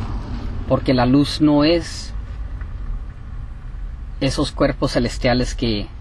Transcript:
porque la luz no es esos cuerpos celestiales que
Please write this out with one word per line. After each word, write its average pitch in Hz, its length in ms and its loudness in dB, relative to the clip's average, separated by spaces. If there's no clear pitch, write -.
porque 135 260 2
la 123 120 4
luz 139 340 4
no 147 240 6
es 165 500 0
esos 139 320 0
cuerpos 139 400 2
celestiales 123 640 2
que 107 320 0